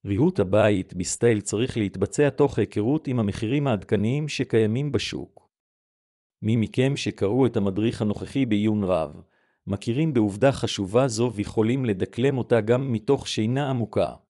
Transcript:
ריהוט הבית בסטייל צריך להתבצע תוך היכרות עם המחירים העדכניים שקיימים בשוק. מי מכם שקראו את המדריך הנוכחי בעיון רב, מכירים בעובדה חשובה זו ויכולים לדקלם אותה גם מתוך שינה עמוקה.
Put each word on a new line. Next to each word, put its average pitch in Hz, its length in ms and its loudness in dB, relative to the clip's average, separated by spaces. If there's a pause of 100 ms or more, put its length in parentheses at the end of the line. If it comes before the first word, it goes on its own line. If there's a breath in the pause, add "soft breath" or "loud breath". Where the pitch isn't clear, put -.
ריהוט 101 340 2
הבית 101 540 2
בסטייל 104 460 0
צריך 110 360 -4
להתבצע 104 540 0
תוך - 280 2
היכרות 113 480 0
עם 127 120 -2
המחירים 117 480 -2
העדכניים 113 640 0
שקיימים 123 640 0
בשוק. - 560 -6 (920)
מי 110 140 2
מכם 127 400 0
שקראו 113 500 0
את 117 100 0
המדריך 101 460 0
הנוכחי 110 440 -2
בעיון 107 380 0
רב, 85 380 -2 (440)
מכירים 123 480 -2
בעובדה 107 380 2
חשובה 113 560 0
זו 117 260 0
ויכולים 113 500 -2
לדקלם 117 540 0
אותה 117 220 2
גם 123 320 0
מתוך 123 360 0
שינה 131 420 -2
עמוקה. 98 440 -2 (160)